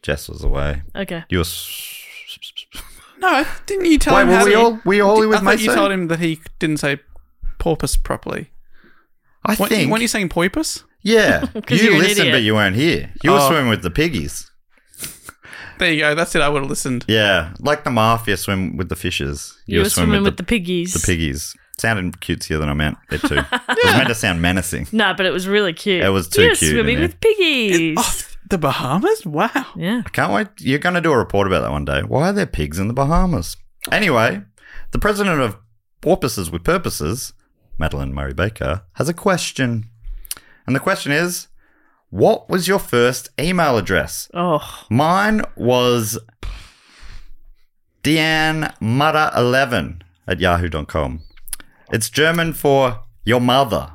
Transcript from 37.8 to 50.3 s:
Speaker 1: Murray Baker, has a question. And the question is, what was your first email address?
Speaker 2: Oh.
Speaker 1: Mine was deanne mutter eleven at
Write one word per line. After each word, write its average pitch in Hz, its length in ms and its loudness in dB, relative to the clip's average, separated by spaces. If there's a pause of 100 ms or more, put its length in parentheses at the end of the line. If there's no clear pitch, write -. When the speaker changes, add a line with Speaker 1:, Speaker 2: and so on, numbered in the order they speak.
Speaker 1:
Murray 69 220 -6
Baker, 85 480 -4 (100)
has 139 160 -4
a 170 40 -4
question. 127 760 -2 (760)
And 127 80 0
the 139 40 0
question 185 320 -2
is, 170 360 -2 (600)
what 151 380 2
was 175 200 -2
your 190 120 2
first 123 500 0 (100)
email 160 360 2
address? 90 600 -2
Speaker 2:
Oh. 175 540 -2
Speaker 1:
Mine 190 520 2 (140)
was 120 640 2 (1800)
deanne 156 800 0
mutter 147 540 2
eleven 120 680 0 (240)
at 92 120 -2